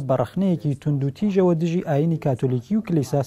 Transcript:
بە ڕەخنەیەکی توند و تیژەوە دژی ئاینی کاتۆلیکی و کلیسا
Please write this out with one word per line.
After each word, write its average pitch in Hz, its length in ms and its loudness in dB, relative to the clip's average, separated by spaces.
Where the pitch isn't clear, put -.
بە 131 140 2
ڕەخنەیەکی 160 600 0
توند 143 220 0
و 139 140 0
تیژەوە 185 440 2
دژی 175 280 0
ئاینی 156 360 2
کاتۆلیکی 127 500 0
و 220 120 0
کلیسا 147 400 0